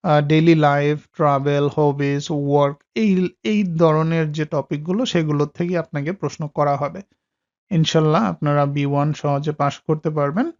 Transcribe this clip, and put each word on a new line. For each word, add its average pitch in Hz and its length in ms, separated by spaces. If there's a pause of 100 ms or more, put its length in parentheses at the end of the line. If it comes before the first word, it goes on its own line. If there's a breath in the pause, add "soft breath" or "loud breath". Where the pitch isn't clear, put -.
আহ, 151 180
ডেইলি 156 340
লাইফ, 147 420 (180)
ট্রাভেল, 143 600
হবিজ, 143 540
ওয়ার্ক, 143 480 (180)
এই, 185 340 (140)
এই 214 200
ধরনের 160 680
যে 151 140
টপিকগুলো 156 600
সেগুলোর 151 420
থেকেই 175 300
আপনাকে 156 360
প্রশ্ন 151 340
করা 147 280
হবে। 147 260 (720)
ইনশাল্লাহ 160 520
আপনারা 147 420
বি 143 200
ওয়ান 143 280
সহজে 143 380
পাস 147 280
করতে 156 300
পারবেন 151 500